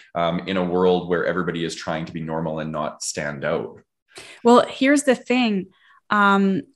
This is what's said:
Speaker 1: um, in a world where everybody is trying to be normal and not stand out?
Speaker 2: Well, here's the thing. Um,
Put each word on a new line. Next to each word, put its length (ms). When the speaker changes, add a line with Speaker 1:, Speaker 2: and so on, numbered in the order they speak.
Speaker 1:
um, 320
in 100
a 80
world 440
where 180
everybody 380
is 100
trying 320
to 60
be 80
normal 400
and 120
not 300
stand 420
out? 360
Speaker 2:
Well, 240
here's 360
the 100
thing. 520
Um, 520